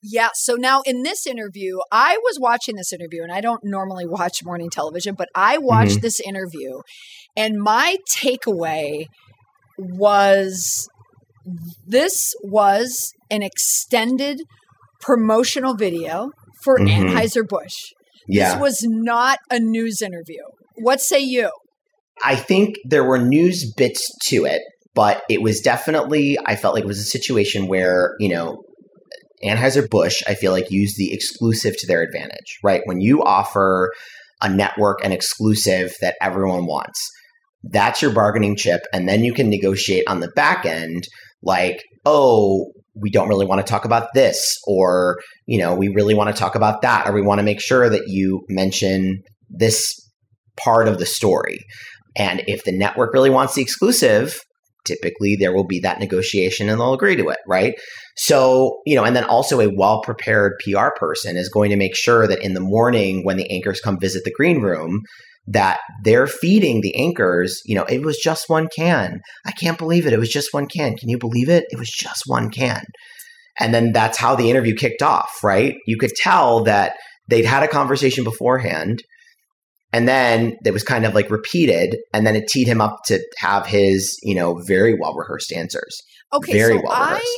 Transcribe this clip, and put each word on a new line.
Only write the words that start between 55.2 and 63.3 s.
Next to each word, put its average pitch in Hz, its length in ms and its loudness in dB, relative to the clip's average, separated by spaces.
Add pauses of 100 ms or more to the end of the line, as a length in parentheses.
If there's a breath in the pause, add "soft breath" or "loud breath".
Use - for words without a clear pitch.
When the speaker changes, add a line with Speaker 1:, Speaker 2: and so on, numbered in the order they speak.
Speaker 2:
there 92 160 2
will 95 120 2
be 90 140 -4
that 90 200 -4
negotiation 95 720 -2
and 110 100 0
they'll 127 140 0
agree 180 220 2
to 85 140 0
it, - 180 -6
right? 95 260 0 (440 loud breath)
So, 131 680 4
you 151 100 2
know, 117 100 4
and 123 100 2
then 120 80 2
also 127 380 2
a 104 120 4
well-prepared 104 800 0 (100)
P 98 120 -2
R 120 220 2
person 85 400 -4
is 90 120 -4
going 104 220 2
to 101 60 2
make 95 180 0
sure 113 320 4
that 95 160 0
in 95 100 -2
the 92 60 -2
morning 98 640 2
when 95 140 0